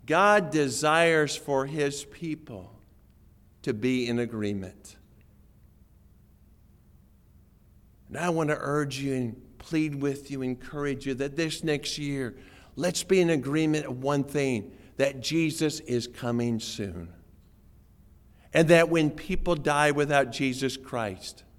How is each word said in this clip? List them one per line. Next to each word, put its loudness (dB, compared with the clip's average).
God 6
desires 4
for -2
his -2
people -12
to -2
be 0
in 0
agreement. -6
And -10
I -2
want 0
to 0
urge -2
you -2
and -4
plead -2
with -4
you, -6
encourage -6
you -2
that -4
this -4
next -2
year, -4
let's -2
be 4
in 4
agreement 2
of -8
one 2
thing, -2
that 2
Jesus 0
is -2
coming -2
soon. -8
And 6
that 8
when 4
people -2
die 2
without 2
Jesus -2
Christ -8